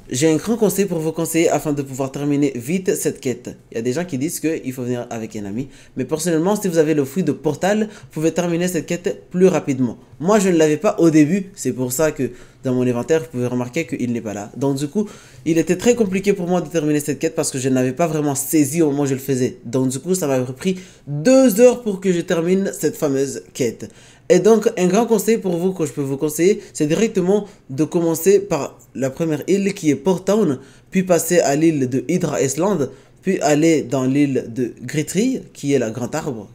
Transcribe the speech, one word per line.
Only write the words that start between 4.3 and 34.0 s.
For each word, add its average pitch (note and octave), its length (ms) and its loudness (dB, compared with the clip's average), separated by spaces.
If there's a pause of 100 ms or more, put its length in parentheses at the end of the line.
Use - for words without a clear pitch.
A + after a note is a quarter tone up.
qu'il D3+ 320 -4
faut B2+ 100 -10
venir A#2+ 260 -4
avec A2+ 280 -10
un G#2 80 -8
ami. A2 240 -6 (280)
Mais C3 80 -4
personnellement, D#3+ 520 0
si G3+ 120 -4
vous E3 100 2
avez D#3 140 4
le D3 120 2
fruit F#3 180 -2
de D3+ 100 0
Portal, G3 580 -2
vous - 200 -20
pouvez D#3 220 0
terminer F3 360 0
cette E3 180 -4
quête - 440 -6
plus F3+ 160 4
rapidement. C3+ 520 0 (200)
Moi, G3+ 220 4
je F#3+ 80 2
ne F3+ 80 4
l'avais D#3 200 4
pas - 220 0
au E3 120 6
début. D3+ 440 4
C'est - 180 -4
pour B2 200 -4
ça D#3 180 2
que C3+ 200 -4 (340)
dans C3 100 -2
mon B2+ 80 2
inventaire, B2 380 0
vous C3 100 -8
pouvez B2 160 -4
remarquer B2 400 -4
qu'il B2 260 -4
n'est A#2 80 -4
pas A2 140 -6
là. G#2 220 -10
Donc C#3 200 0
du C#3+ 120 -4
coup, G3+ 200 -2 (360)
il D#3+ 120 0
était E3 200 2
très A#3 180 2
compliqué G3 380 0
pour F3+ 160 -4
moi F3+ 120 2
de D3+ 80 -6
terminer D3+ 300 0
cette C#3+ 220 -4
quête D#3+ 160 -2
parce D3+ 160 -2
que C#3 60 -6
je B2+ 100 -2
n'avais B2+ 240 2
pas E3+ 160 0
vraiment D3 260 -2
saisi D3+ 480 0
au D3+ 80 4
moment C#3+ 140 0
où - 20 0
je C3+ 80 0
le C3 60 -4
faisais. B2+ 440 -2
Donc C3 240 -2
du C3 120 -4
coup, F3+ 160 -2
ça F3+ 100 -4
m'a C3+ 140 0
pris C3+ 360 -4 (300)
deux G#3 540 4
heures A#3+ 220 6
pour F#3+ 180 -4
que F#3+ 120 2
je F3 80 0
termine F3+ 560 0
cette D3 200 -2
fameuse C3+ 460 -2 (120)
quête. A2+ 340 -4 (400)
Et F3 120 6
donc, G#3+ 360 4
un F3+ 120 2
grand G#3+ 180 2
conseil A3 320 2
pour F#3 180 -2
vous F3+ 160 0
que E3+ 140 -4
je C3 60 -8
peux D3 100 -4
vous C#3 140 -2
conseiller, E3 440 2 (120)
c'est D3+ 160 0
directement G3 580 0 (240)
de C3+ 140 -2
commencer E3+ 560 2
par C#3+ 360 -4 (200)
la C3 120 -2
première D#3 380 -4
île G3 260 2
qui D#3 180 -2
est C#3 40 2
Port F3 300 -2
Town, F#3 340 2 (320)
puis F#3+ 140 0
passer F3+ 340 2
à C#3+ 160 4
l'île D#3 340 2
de B2 200 -2
Hydra D#3 340 0
Island, D3+ 480 0 (320)
puis F#3+ 180 -2
aller D3+ 420 4
dans C3 200 -2